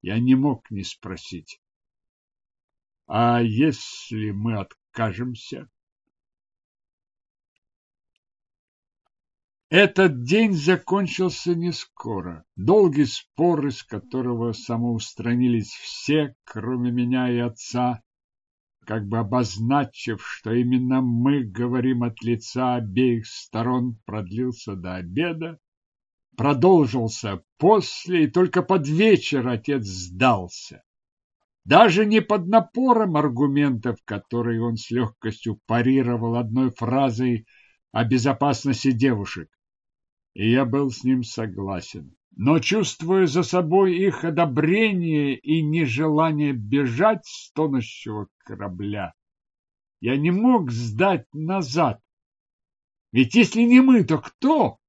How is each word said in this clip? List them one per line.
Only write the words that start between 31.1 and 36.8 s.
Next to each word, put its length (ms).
Даже 400
не 160
под 240
напором 680
аргументов, 880
которые 580
он 140
с 160
лёгкостью 760
парировал 720
одной 340
фразой 760